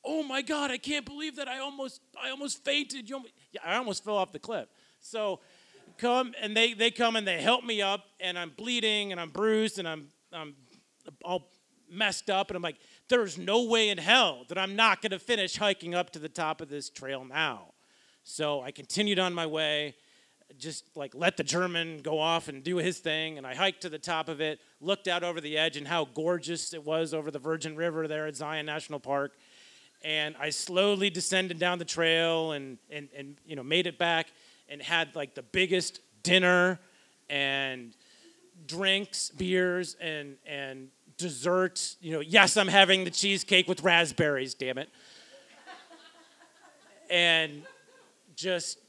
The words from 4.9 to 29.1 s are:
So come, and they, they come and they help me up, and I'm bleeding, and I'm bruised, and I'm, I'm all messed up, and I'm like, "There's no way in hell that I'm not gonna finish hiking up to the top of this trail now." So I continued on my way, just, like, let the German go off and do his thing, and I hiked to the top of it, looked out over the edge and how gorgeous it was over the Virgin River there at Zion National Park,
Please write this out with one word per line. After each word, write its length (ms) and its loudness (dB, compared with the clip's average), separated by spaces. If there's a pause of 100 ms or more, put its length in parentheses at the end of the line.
So 400 -6 (580)
come, 420 2
and 160 -2
they, 180 6
they 160 4
come 260 2
and 100 0
they 140 0
help 240 4
me 160 -2
up, 240 0 (160)
and 180 -4
I'm 120 -6
bleeding, 640 -2
and 80 -6
I'm 100 -8
bruised, 480 2
and 100 -6
I'm, 200 -8 (240)
I'm 220 -12 (680)
all 260 -4 (400)
messed 400 -2
up, 200 2
and 60 -6
I'm 60 -4
like, 160 -6 (300)
"There's 280 2
no 280 2
way 240 4
in 100 0
hell 500 4
that 100 -6
I'm 180 -2
not 260 6
gonna 160 -4
finish 380 0
hiking 380 0
up 160 -2
to 80 -14
the 100 -10
top 320 -4
of 80 -10
this 200 -10
trail 360 -10
now." 500 -4 (500)
So 380 -4
I 80 -10
continued 480 0
on 140 2
my 140 -2
way, 500 -2 (640)
just, 260 -12 (120)
like, 180 -10
let 220 2
the 80 -2
German 580 -2
go 160 -2
off 300 0
and 140 -12
do 140 -2
his 220 0
thing, 400 -2
and 80 -14
I 80 -10
hiked 280 0
to 60 -8
the 100 -10
top 300 -4
of 120 -6
it, 200 -2 (200)
looked 280 -2
out 140 0
over 180 -4
the 160 -6
edge 200 0
and 120 -8
how 160 0
gorgeous 680 -2
it 100 -12
was 300 -2
over 160 -4
the 80 -10
Virgin 380 -4
River 300 -2
there 200 -4
at 100 -8
Zion 300 -6
National 340 -6
Park, 360 -2 (680)